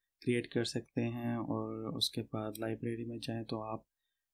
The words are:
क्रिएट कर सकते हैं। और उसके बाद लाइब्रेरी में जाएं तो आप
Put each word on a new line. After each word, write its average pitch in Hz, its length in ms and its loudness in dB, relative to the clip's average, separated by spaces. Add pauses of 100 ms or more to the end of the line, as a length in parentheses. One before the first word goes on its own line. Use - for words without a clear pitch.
(220)
क्रिएट 120 320 4
कर 117 140 4
सकते - 360 0
हैं। 117 340 0
और 110 520 0
उसके 113 340 0
बाद 110 360 -2
लाइब्रेरी 113 460 0
में 117 140 -6
जाएं 113 260 -2
तो 113 180 -2
आप 110 220 -4 (480)